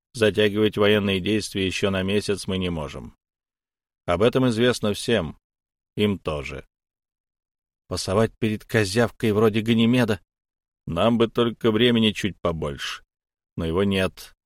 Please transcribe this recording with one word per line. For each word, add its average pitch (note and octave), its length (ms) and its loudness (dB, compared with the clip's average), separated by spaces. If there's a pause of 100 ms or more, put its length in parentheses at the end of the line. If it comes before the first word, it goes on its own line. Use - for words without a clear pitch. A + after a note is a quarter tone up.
(140)
Затягивать G#2+ 640 2
военные G2+ 420 2
действия G2+ 460 -2
ещё G2 240 -2
на F#2+ 140 -2
месяц G2 420 -2
мы F#2+ 140 -4
не F2+ 100 -4
можем. C#2 460 -10 (920)
Об F2 160 0
этом B2+ 280 2
известно A2+ 440 0
всем, F#2+ 460 -2 (560)
им G#2 240 0
тоже». C#2+ 480 -8 (1200)
«Пасовать G2 500 -2
перед G#2+ 260 -4
козявкой A2 680 0
вроде G#2+ 300 2
Ганимеда?» A2+ 600 2 (640)
«Нам G#2+ 320 2
бы A2+ 120 2
только A#2 420 -2
времени A2+ 400 2
чуть F#2+ 280 -6
побольше. D2+ 640 -6 (560)
Но E2+ 60 -4
его E2 180 0
нет. F#2+ 500 -2 (120)